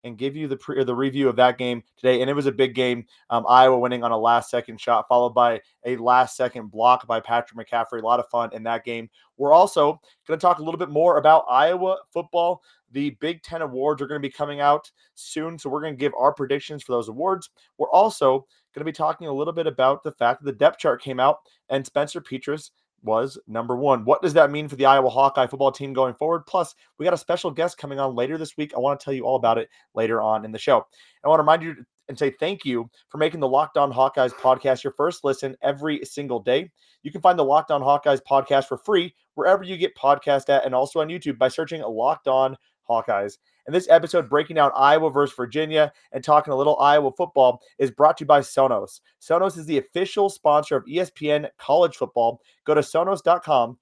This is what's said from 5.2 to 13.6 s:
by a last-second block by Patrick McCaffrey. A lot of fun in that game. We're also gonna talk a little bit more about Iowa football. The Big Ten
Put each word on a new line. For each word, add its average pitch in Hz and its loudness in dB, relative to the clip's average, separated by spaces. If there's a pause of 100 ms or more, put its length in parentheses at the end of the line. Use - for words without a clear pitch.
by 120 2 (240)
a 123 -6
last-second 123 0
block 113 2
by 113 -2
Patrick 117 -6
McCaffrey. 117 -4
A - -6
lot 120 2
of 117 -8
fun 117 -4
in 113 -12
that 113 -6
game. 117 -10 (260)
We're 143 0
also 160 4 (280)
gonna 156 -6
talk 175 0
a 151 -12
little 165 -8
bit 165 -8
more 156 2
about 151 6
Iowa 180 0 (160)
football. 170 -2 (300)
The 139 -6
Big 160 -8
Ten 165 -12